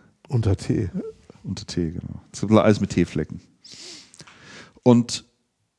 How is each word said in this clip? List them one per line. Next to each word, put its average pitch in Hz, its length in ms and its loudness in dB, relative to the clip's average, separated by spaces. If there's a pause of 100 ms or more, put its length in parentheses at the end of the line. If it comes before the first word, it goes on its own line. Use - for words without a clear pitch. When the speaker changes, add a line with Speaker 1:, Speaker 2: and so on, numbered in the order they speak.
(280)
Speaker 1:
Unter 104 280 0
Tee. - 340 -2 (520)
Speaker 2:
unter - 240 -10
Tee, 85 240 -4
genau. - 300 -12 (120)
Es - 80 -16
gibt 101 120 -2
alles 104 280 6
mit 101 100 -2
Teeflecken. - 500 -2 (1400)
Und 120 420 4 (540)